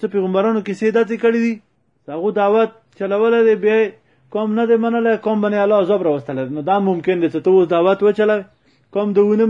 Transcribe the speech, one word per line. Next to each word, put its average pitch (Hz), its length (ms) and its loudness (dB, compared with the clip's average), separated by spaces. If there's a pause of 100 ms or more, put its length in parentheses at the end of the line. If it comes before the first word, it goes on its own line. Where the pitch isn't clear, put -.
څه 220 140 -4
پیغمبرانو 196 520 -2
کیسې 208 220 -4 (100)
داسې 226 240 -2
کړې 233 220 0
دي، 226 100 -2 (540)
هغو 165 220 -4 (100)
دعوت 220 300 2 (280)
چلولی 214 500 0
دی، 214 60 4 (100)
بیا 214 160 2
یې 214 80 0 (460)
قوم 214 240 -2
نه 233 100 0
دی 233 160 4
منلی، 226 400 0
قوم 214 160 0
باندې 208 240 -2
الله 208 200 2
عذاب 190 240 0
راوستلی 135 360 -4
دی. 131 100 -8
نو 151 140 -6
دا 190 80 2 (140)
ممکن 180 300 -2
دی 165 120 2
چې 156 120 -4
ته 185 60 2
اوس 190 240 6
دعوت 185 280 2
وچلوې، 208 420 0 (480)
قوم 208 220 -2
دې 196 160 4
ونه 220 200 2